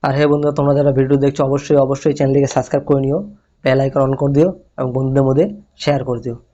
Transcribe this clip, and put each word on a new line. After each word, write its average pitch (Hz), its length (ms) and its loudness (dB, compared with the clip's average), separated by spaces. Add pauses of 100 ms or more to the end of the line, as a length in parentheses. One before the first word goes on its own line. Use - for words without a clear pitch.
আর 139 140 0
হ্যাঁ 147 160 2
বন্ধুরা, 147 260 0
তোমরা 143 160 2
যারা 143 180 2
ভিডিও 135 320 2
দেখছো 143 200 0
অবশ্যই, 139 320 0
অবশ্যই 139 420 0
চ্যানেলটিকে 139 360 2
সাবস্ক্রাইব 139 340 -2
করে 139 120 2
নিও, 135 180 -2 (440)
বেল 131 180 2
আইকন 135 260 -2
on 135 100 0
করে 143 160 0
দিও 151 160 4 (300)
এবং 131 140 -4
বন্ধুদের 135 360 0
মধ্যে 135 160 2 (380)
শেয়ার 143 220 0
করে 120 200 -6
দিও। 120 120 -8 (160)